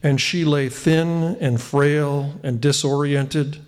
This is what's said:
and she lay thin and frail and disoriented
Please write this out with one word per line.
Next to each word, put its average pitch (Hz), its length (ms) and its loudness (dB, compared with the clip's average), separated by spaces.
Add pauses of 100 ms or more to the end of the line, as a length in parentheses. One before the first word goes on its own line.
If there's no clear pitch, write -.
and 135 180 2
she 170 240 -2
lay 143 240 2
thin 165 720 0
and 120 200 0
frail 143 840 0
and 120 180 -4
disoriented 143 1080 0